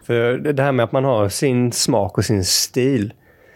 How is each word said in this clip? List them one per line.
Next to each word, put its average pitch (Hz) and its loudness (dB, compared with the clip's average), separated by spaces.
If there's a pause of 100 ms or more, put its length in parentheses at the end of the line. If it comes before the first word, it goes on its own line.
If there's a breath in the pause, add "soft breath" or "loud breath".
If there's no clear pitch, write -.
För 120 0
det, 147 -4
det 135 0
här 139 0
med 123 2
att 110 -2
man 135 0
har 107 2
sin 123 0
smak 104 0
och - 0
sin 101 0
stil. 123 -2 (420 soft breath)